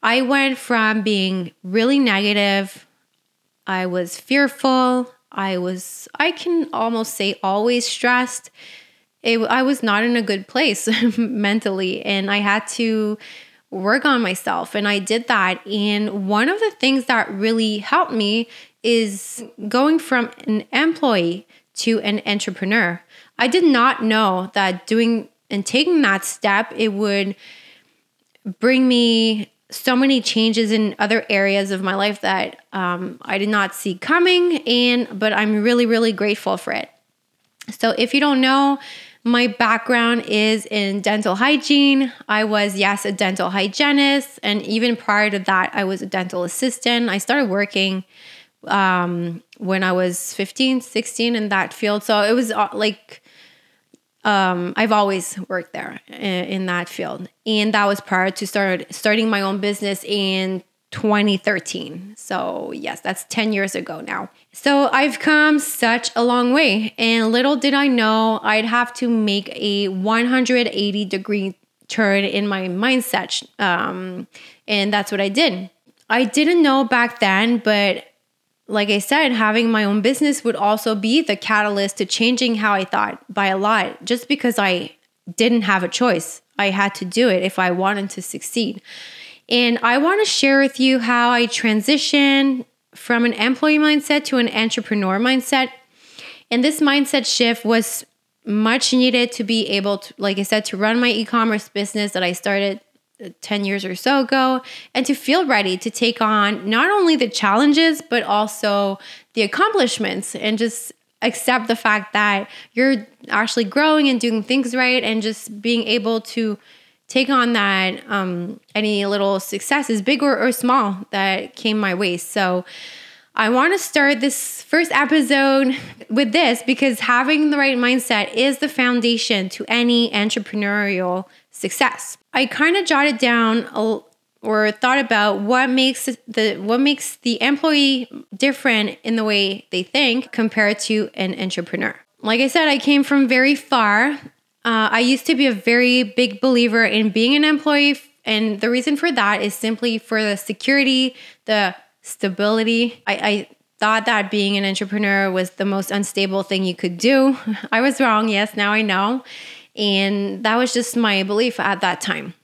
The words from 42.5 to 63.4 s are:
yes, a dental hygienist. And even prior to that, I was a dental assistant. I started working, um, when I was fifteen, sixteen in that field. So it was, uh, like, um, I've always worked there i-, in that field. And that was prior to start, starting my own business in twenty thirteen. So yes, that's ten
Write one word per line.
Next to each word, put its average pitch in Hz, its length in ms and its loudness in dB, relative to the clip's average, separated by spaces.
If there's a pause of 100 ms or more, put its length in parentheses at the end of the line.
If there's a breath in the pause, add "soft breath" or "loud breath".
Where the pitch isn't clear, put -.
yes, 202 280 0
a 202 80 -2
dental 190 380 -2
hygienist. 277 920 0
And 208 200 -2
even 226 340 0
prior 214 320 0
to 202 120 -2
that, 185 340 0
I 180 100 0
was 190 160 -4
a 190 60 -8
dental 185 380 -4
assistant. 233 640 -2
I 190 80 -2
started 247 320 0
working, 190 540 -2 (640 loud breath)
um, 175 760 0 (160)
when 190 240 -2
I 185 100 0
was 180 400 -2
fifteen, 262 480 -2
sixteen 233 560 -4
in 214 140 -4
that 190 240 -2
field. 208 300 -2
So 208 180 2
it 208 100 2
was, 233 200 0
uh, 208 200 0
like, 208 500 -4 (1040 soft breath)
um, 185 520 2
I've 214 160 2
always 196 460 0 (100)
worked 180 260 -8
there - 340 -12
i-, - 60 -20
in 190 520 -4
that 180 220 -4
field. - 400 -10 (160)
And 214 300 0
that 208 100 4
was 202 160 0
prior 185 300 0
to 190 160 -8
start, 190 480 -2
starting 220 340 0
my 202 140 0
own 196 160 -2
business 202 460 -4
in 190 580 -2 (280)
twenty 208 460 2
thirteen. 185 800 -6
So - 560 -6
yes, - 300 -10
that's - 220 -8
ten 220 280 -2